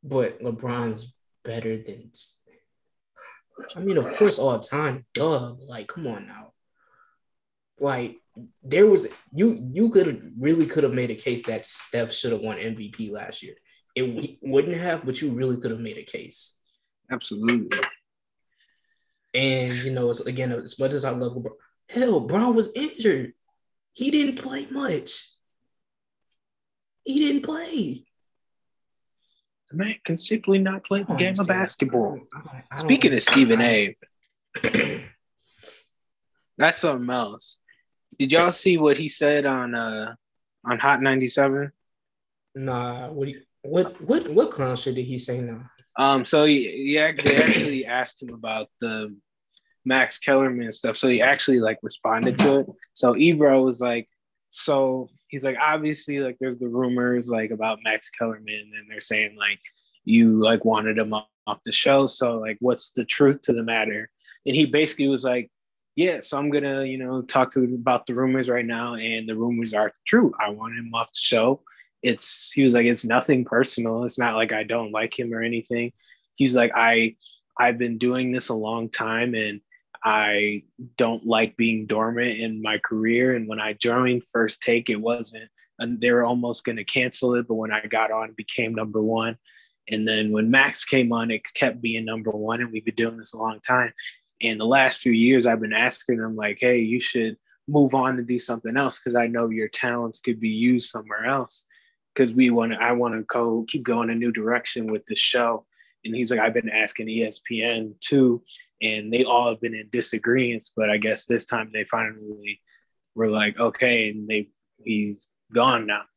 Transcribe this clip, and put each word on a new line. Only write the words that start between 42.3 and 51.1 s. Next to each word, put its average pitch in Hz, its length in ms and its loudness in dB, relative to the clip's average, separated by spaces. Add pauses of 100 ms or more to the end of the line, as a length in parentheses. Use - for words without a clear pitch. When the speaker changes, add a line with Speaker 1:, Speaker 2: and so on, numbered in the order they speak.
Speaker 1:
Nah, 127 560 -6
what, 139 160 -6
do 143 60 -10
you, - 100 -18 (200)
what, 175 380 -2
what, 185 300 -2
what 190 200 4
clown 127 260 -2
shit 123 200 -4
did 127 80 -4
he 123 140 -8
say 123 220 -6
now? 120 300 -10 (260)
Speaker 2:
Um, 135 280 4
so 151 200 4
he, 143 260 4
he 139 280 -2
act-, 156 260 0
they 143 120 6
actually 147 500 2
asked 123 360 -6
him 123 80 -14
about 110 380 -8 (120)
the 110 340 -6 (680)
Max 131 340 2
Kellerman 127 540 2
stuff. 113 240 -4
So - 120 0
he 120 140 4